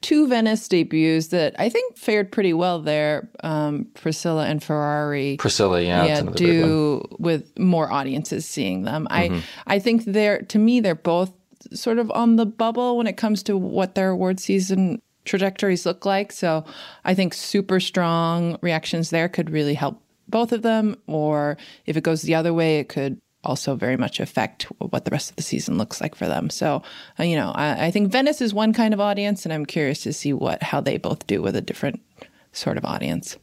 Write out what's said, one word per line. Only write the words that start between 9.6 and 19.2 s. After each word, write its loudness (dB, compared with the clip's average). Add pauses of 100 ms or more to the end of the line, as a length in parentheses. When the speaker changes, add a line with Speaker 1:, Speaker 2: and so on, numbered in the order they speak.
Speaker 1:
I 2
think 2
they're, 2
to 0
me, 6
they're 2
both 0 (400)
sort -2
of -2
on 4
the 6
bubble 0
when 0
it -2
comes 0
to 0
what 0
their 2
award 0
season 0 (220)
trajectories 0
look -4
like. 0
So 0 (400)
I 4
think 2
super 0
strong 0
reactions -2
there 2